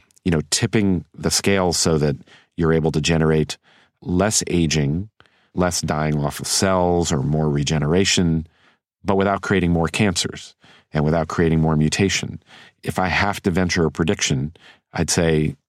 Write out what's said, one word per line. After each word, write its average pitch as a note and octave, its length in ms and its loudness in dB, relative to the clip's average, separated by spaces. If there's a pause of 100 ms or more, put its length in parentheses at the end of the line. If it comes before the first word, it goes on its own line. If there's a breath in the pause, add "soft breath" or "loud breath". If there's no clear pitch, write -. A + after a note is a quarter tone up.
(240 loud breath)
you F#2 60 0
know, D2+ 180 2
tipping G2 640 0
the - 180 -4
scale F#2 440 2
so D#2+ 240 2
that C#2+ 180 0 (400 soft breath)
you're D#2+ 160 2
able D#2 200 2
to D#2 80 -2
generate D#2 580 0 (420 soft breath)
less F#2 460 0
aging, D#2+ 640 0 (440 soft breath)
less F2+ 260 0
dying D#2 380 -2
off C#2+ 200 -4
of - 80 -10
cells F2+ 640 0
or D2+ 100 0
more D2+ 300 0
regeneration, D#2+ 960 0 (580 soft breath)
but G2 120 0
without G2 260 2
creating F2 300 2
more E2 160 2
cancers - 640 -4 (380 soft breath)
and D2+ 120 0
without D#2+ 220 0
creating D#2+ 340 2
more D#2+ 160 2
mutation. D#2 640 -2 (440 loud breath)
If D#2+ 160 -4
I F#2 80 0
have F#2+ 340 -2
to G2 80 0
venture F2 340 0
a D2+ 60 2
prediction, D#2 640 -2 (380 loud breath)
I'd D#2+ 180 -2
say D#2 460 2 (120)